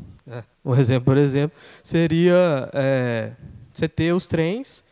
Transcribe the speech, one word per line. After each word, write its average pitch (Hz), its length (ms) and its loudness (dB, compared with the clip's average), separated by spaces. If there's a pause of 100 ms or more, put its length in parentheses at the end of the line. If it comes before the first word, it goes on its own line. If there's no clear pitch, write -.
(260)
é, 120 160 -14 (200)
um 131 120 -2
exemplo, 127 300 2
por 135 120 4
exemplo, 143 400 2 (260)
seria, 165 920 2
é, 123 580 -2 (400)
você 160 160 -4
ter 165 240 -2
os 180 140 -2
trens 180 640 -4